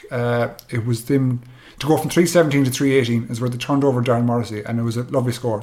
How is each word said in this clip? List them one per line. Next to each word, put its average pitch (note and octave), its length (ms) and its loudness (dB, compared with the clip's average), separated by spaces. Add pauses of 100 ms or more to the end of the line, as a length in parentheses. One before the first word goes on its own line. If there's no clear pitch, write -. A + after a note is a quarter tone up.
(100)
uh, A#2+ 380 0 (200)
it A#2 160 -4
was A#2+ 200 -2
them, C3 380 0 (360)
to - 80 -6
go D3+ 100 4
from - 140 -2
three F3 160 4
seventeen D3+ 380 4
to B2+ 60 0
three C3+ 260 0
eighteen A#2 340 0
is A#2 100 -6
where B2 80 -2
they B2 100 -6
turned C#3 260 0
over B2 180 2
Darren A#2+ 220 2
Morrissey, A2 400 -2
and A#2 160 -4
it - 20 -2
was A#2 140 -4
a B2 80 -4
lovely B2+ 280 -2
score. A2+ 300 -4